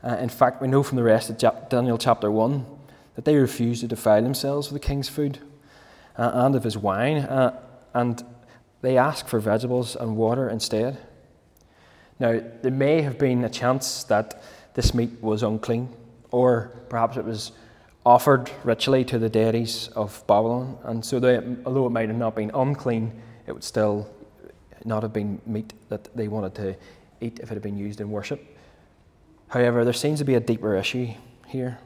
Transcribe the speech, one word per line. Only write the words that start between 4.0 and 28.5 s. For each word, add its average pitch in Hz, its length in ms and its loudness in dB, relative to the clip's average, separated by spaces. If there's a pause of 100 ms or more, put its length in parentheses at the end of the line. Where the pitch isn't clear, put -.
themselves 139 480 -2
with 143 100 -8
the - 60 -6
king's 139 220 -2
food, 143 300 -4 (800)
uh, 117 180 0
and 131 200 4
of 123 100 0
his 110 120 -2
wine, 107 420 0
uh, 131 400 0 (360)
and 120 300 0 (580)
they 127 160 4
ask 139 280 2
for 117 140 0
vegetables 117 560 0
and 113 200 -4
water 117 320 2
instead. 113 500 -2 (1200)
Now, 113 200 2 (220)
there 131 100 0
may 143 300 2
have 131 160 -4
been 127 260 2
a 113 40 -2
chance - 560 -2
that 107 380 0 (320)
this 120 200 2
meat 120 160 0 (100)
was 107 220 0
unclean, 113 460 -2 (420)
or 123 420 2 (160)
perhaps 117 280 -2
it 120 80 -6
was 110 280 -8 (520)
offered 123 460 6 (140)
ritually 127 400 2
to 127 140 -2
the 113 100 0
deities 113 680 0
of 104 320 -6
Babylon, 120 580 2
and 113 200 -6
so 131 160 -2
they, 123 180 4 (260)
although 131 220 0
it 120 40 0
might 113 180 0
have 113 100 -4
not 113 160 -2
been 107 180 -4
unclean, 123 600 -2 (340)
it - 60 -12
would 62 120 -14
still 104 440 0 (760)
not 110 180 -2
have 110 100 -6
been 104 340 -4
meat 110 260 -6 (160)
that - 280 -10
they 110 120 -4
wanted 104 280 -6
to 95 200 -6 (440)
eat 117 200 -10
if 110 100 -14
it 113 40 -8
had 101 80 -10
been 101 160 -8
used 104 220 -8
in 104 100 -8
worship. 107 340 -8 (1040)